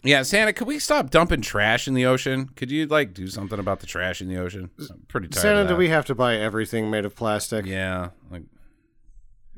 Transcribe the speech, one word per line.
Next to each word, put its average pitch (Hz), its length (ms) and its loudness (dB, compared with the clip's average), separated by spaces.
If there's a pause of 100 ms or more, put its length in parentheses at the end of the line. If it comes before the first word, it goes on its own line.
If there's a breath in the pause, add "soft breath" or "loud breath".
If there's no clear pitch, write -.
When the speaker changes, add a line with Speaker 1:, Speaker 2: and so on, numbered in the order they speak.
Speaker 1:
Yeah, 135 220 4
Santa, 208 300 2
could 233 120 -6
we 294 140 -4
stop 277 320 0
dumping 165 300 4
trash 110 460 0
in 135 60 0
the 127 140 4
ocean? 131 480 0
Could 127 160 -8
you, 151 160 -2
like, 143 260 0
do 92 140 -10
something 98 320 -8
about 98 220 -2
the - 40 -16
trash 90 340 -4
in 90 80 -8
the 92 100 -4
ocean? 90 420 -8
I'm - 280 -16
pretty 104 200 -4
tired - 160 0
Speaker 2:
Santa, 208 180 6
Speaker 1:
of 185 60 2
Speaker 2:
do 180 60 2
Speaker 1:
that. 170 40 2
Speaker 2:
we 175 120 4
have 156 160 2
to 131 100 -2
buy 120 220 2
everything 107 520 -2
made 107 160 0
of 101 100 -8
plastic? 107 520 -2
Speaker 1:
Yeah, 92 420 -4 (220)
like, 87 120 -14 (1160)